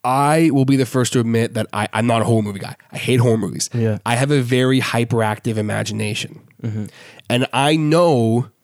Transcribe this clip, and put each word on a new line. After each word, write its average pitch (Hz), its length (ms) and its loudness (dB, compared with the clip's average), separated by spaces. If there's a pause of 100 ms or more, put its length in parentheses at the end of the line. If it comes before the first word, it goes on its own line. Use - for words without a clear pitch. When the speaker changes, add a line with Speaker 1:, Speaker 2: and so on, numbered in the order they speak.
Speaker 1:
I 147 500 2
will 135 120 2
be 135 120 2
the 135 100 2
first 123 260 0
to 127 80 2
admit 113 340 0
that 110 180 -4
I, 107 200 -2
I'm 113 160 0
not 117 120 2
a 107 40 0
horror 113 180 2
movie 101 160 -6
guy. - 160 -12 (160)
I - 80 -14
hate 127 220 0
horror 120 180 4
movies. - 340 -6
Speaker 2:
Yeah. 113 320 -2
Speaker 1:
I 117 120 0
have 139 160 0
a 143 100 4
very 127 380 2
hyperactive 113 760 -2
imagination. 107 840 -6 (240)
Speaker 2:
Mm-hmm. 107 220 -6 (440)
Speaker 1:
And 123 220 2
I 143 240 2
know 151 760 2 (140)